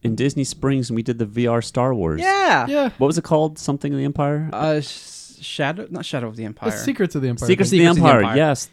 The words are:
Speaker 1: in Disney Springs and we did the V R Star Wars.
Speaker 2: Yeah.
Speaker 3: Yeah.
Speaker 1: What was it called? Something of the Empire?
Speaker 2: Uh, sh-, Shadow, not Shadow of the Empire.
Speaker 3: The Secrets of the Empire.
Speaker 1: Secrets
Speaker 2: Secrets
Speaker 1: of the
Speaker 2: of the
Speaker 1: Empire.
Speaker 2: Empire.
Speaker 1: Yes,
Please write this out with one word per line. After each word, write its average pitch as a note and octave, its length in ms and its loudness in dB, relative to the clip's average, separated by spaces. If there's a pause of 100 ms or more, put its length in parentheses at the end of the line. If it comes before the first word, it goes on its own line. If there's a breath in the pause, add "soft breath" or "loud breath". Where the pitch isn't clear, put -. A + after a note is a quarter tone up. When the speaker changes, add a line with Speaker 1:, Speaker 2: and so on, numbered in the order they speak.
Speaker 1:
in A2+ 120 0
Disney C#3 280 0
Springs C3 460 -2
and A#2 80 -4
we A2+ 60 -4
did A#2 140 -4
the A#2 80 -2
V A#2 220 -2
R A#2 140 2
Star B2+ 340 -2
Wars. D#2+ 240 0
Speaker 2:
Yeah. F4+ 480 2
Speaker 3:
Yeah. C#4 300 0
Speaker 1:
What C3+ 100 2
was D#3+ 100 0
it D#3+ 60 -4
called? D#3 340 0
Something C#3+ 360 -4
of C#3 60 -2
the C3+ 40 -2
Empire? D3 480 -2
Speaker 2:
Uh, D3+ 300 0
sh-, - 580 -16
Shadow, D#3+ 520 -6
not F3 140 -10
Shadow A#2+ 220 -6
of A2 80 -10
the A2+ 80 -10
Empire. A2 280 -6
Speaker 3:
The G#2+ 60 -6
Secrets F#3+ 380 -2
of C#3+ 60 -2
the C3 80 0
Empire. A#2 180 -4
Speaker 1:
Secrets F#3+ 220 4
Speaker 2:
Secrets E3+ 200 6
Speaker 1:
of E3+ 60 4
the E3+ 60 4
Speaker 2:
of E3 60 6
the - 20 8
Speaker 1:
Empire. B2 140 8
Speaker 2:
Empire. A2+ 120 0
Speaker 1:
Yes, D3+ 360 2